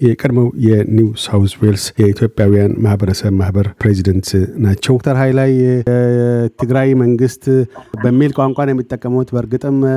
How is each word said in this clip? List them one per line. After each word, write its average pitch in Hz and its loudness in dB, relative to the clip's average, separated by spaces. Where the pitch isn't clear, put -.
የቀድሞው 120 0
የኒው 107 2
ሳውዝ 104 0
ዌልስ 104 0
የኢትዮጵያውያን 101 2
ማህበረሰብ 101 0
ማህበር 98 0
ፕሬዚደንት 95 0
ናቸው። 104 0
ዶክተር 127 0
ኃይላይ፣ 135 0
የትግራይ 123 0
መንግስት 123 0
በሚል 131 0
ቋንቋ 135 -2
ነው 139 -2
የሚጠቀሙት። 127 -4
በእርግጥም 127 -4